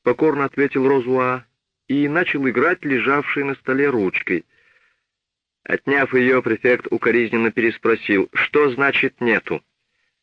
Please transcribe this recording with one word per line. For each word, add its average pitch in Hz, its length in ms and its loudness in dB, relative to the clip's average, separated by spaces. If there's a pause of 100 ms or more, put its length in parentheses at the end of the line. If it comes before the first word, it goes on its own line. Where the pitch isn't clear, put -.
покорно 143 400 2
ответил 135 420 0
Розуа 127 560 0 (440)
и 143 200 0
начал 147 400 -2
играть 135 380 0
лежавшей 135 580 -2
на 139 120 -6
столе 135 340 -2
ручкой. 95 560 -2 (1200)
Отняв 135 500 -2
ее, 127 300 2
префект 120 480 0
укоризненно 113 600 0
переспросил: 110 840 0
«Что - 360 0
значит 131 500 -2
«нету»? 101 440 -2 (600)